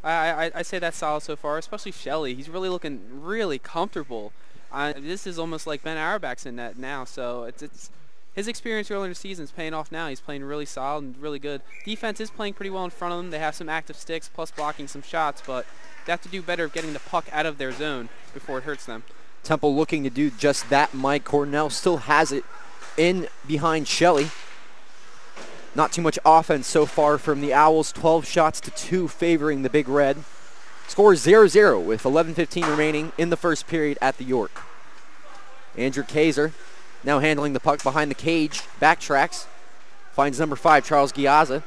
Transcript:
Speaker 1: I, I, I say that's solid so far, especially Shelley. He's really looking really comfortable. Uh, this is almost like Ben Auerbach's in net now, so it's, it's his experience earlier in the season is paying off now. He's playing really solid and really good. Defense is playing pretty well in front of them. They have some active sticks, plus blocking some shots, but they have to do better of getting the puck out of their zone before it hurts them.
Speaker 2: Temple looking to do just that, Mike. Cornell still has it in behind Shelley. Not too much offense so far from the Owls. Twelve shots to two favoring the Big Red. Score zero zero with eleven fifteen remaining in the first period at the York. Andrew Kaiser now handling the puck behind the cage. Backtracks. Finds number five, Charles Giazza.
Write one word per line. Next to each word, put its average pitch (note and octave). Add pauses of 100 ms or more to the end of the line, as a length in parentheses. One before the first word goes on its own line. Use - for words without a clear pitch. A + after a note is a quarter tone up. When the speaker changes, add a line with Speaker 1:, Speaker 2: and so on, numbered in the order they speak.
Speaker 1:
I, D#3+
I, E3
I E3+
say F#3
that's E3+
solid D3+
so D3+
far, D3+
especially G3
Shelley. C#3
He's C#3
really F#3
looking D#3+ (220)
really F#3
comfortable. C#3 (380)
Uh, C#3+
this D#3
is F3
almost E3
like D3+
Ben D#3+
Auerbach's D#3+
in A#2+
net A#2
now, C3
so B2
it's, B2+
it's - (440)
his G3+
experience A3
earlier G3
in F3+
the F3
season F#3
is -
paying D#3+
off D#3
now. D#3+
He's C3+
playing C#3
really D3
solid C#3+
and B2+
really D3
good. C#3 (220)
Defense A3
is G#3+
playing G#3
pretty G3
well F#3+
in F3
front F3
of F3
them. F3+
They D#3
have D3+
some D#3+
active D#3
sticks, -
plus -
blocking D3+
some C#3
shots, D#3
but B2+ (400)
they E3+
have F3
to F3+
do F#3
better E3+
of D3
getting D#3+
the C#3
puck -
out D#3
of D3+
their C3
zone C3 (240)
before C3+
it B2+
hurts D3
them. A#2 (380)
Speaker 2:
Temple D3+
looking D3+
to C3
do C#3
just C3+
that, C#3
Mike. C3+
Cornell D3
still F3
has D3
it C#3 (520)
in F3 (180)
behind D#3
Shelley. D#3+ (1500)
Not D3+
too E3+
much D#3
offense D#3
so D3+
far D3
from C#3+
the C#3+
Owls. D#3
Twelve D#3+
shots D#3+
to -
two F3+
favoring D3+
the C3
Big D3
Red. C#3+ (680)
Score G3+
zero F#3
zero E3+
with G2+
eleven D#3+
fifteen E3+
remaining D3+
in E3+
the E3
first E3
period D3+
at C3+
the B2+
York. B2+ (1120)
Andrew C3
Kaiser D3+ (520)
now C#3
handling D3
the B2+
puck D3
behind D3
the C3+
cage. D#3+ (180)
Backtracks. D#3 (680)
Finds C#3
number D3+
five, D3+
Charles C#3+
Giazza. C#3+